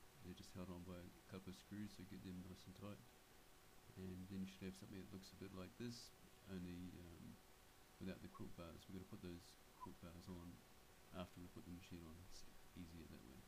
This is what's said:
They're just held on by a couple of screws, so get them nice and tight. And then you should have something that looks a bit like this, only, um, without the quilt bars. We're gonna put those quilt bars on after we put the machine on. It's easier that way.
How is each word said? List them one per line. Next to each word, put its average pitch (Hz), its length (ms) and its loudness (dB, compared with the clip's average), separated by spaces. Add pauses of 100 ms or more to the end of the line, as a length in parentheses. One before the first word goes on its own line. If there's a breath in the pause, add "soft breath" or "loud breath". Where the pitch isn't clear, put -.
(240)
They're 90 100 2
just - 240 -4
held 90 120 4
on 90 120 2
by 87 160 2
a - 320 -4
couple 95 220 2
of 92 40 0
screws, 104 380 2
so 95 160 -2
get 92 140 0
them 92 260 2
nice - 160 -4
and 95 80 -2
tight. 98 240 0 (960)
And 92 320 4
then 98 140 6
you 95 100 10
should - 160 2
have 95 80 6
something 104 240 0
that - 140 0
looks 95 180 0
a - 60 -6
bit 95 180 0
like 92 240 2
this, 120 320 2 (400)
only, 90 480 6
um, 85 380 -2 (640)
without 92 220 6
the 92 120 0
quilt - 220 2
bars. 85 320 -2
We're 95 100 2
gonna 90 80 0
put 101 160 -2
those 87 400 0 (160)
quilt - 220 0
bars 87 260 -2
on 87 320 0 (560)
after 90 240 4
we 87 100 0
put - 180 -2
the 87 40 0
machine 85 320 0
on. 80 140 -2 (140)
It's - 120 0 (320)
easier 82 320 0
that 80 220 -2
way. 65 200 -4